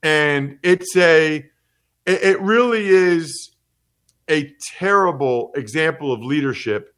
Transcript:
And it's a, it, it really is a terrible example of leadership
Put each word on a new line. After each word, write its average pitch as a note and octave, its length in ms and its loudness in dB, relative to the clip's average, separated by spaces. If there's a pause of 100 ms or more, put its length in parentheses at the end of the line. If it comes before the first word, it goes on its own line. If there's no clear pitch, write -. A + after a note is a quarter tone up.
And D3 600 0
it's F3+ 340 0
a, D#3 420 4 (680)
it, F#3 160 -2
it F#3+ 180 2
really A3 460 0
is F3+ 640 2 (800)
a D3 240 -2 (220)
terrible D3+ 800 0
example C#3+ 560 -4
of A2+ 100 -6
leadership B2+ 760 -4